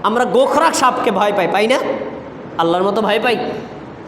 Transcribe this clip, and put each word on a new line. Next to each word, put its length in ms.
আমরা 220
গোখরা 480
সাপকে 380
ভয় 240
পাই, 160
পাই 160
না? 100
আল্লাহর 260
মতো 180
ভয় 220
পাই। 140